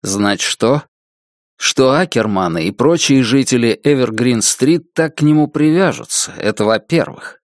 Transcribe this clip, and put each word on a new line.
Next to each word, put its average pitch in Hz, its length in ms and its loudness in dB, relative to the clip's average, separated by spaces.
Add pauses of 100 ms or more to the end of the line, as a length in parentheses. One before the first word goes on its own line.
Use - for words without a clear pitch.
Знать 101 380 -2
что? - 420 -2 (720)
Что - 360 0
Акерманы 101 720 -2
и 101 60 -4
прочие 135 500 2
жители 120 640 0
Эвергрин-стрит 127 1080 0
так 160 240 -4
к - 40 0
нему 151 240 4
привяжутся, 156 880 -2
это 107 320 -4
во-первых. - 760 -2 (120)